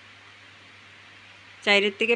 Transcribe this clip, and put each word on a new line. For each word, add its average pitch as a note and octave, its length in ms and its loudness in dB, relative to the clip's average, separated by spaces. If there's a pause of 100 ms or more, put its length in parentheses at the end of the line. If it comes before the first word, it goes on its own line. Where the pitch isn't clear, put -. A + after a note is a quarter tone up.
(1600)
চারের G3+ 340 2
থেকে A3+ 180 -2